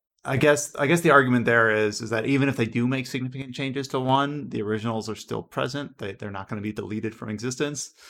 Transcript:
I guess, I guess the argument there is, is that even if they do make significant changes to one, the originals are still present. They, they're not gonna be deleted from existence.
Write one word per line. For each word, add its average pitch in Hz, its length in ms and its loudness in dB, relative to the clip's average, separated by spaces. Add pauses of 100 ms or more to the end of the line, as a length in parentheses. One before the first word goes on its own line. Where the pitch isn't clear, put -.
(260)
I 135 120 -2
guess, 147 380 4
I 143 120 0
guess 170 140 4
the 160 100 6
argument 123 340 6
there 117 260 6
is, 107 300 2
is 110 100 -8
that 110 160 0
even 139 220 2
if - 80 -4
they 117 100 2
do 120 200 0
make 131 200 -2
significant 131 480 -8
changes 135 340 -6
to 139 100 -2
one, 135 500 0
the 117 120 -4
originals 110 480 -4
are 104 60 -6
still - 280 -8
present. 135 560 -6
They, 98 140 -8
they're 104 180 -12
not 98 180 -10
gonna 104 120 -8
be 107 120 -6
deleted 107 420 -6
from 110 140 -12
existence. 131 640 -6 (160)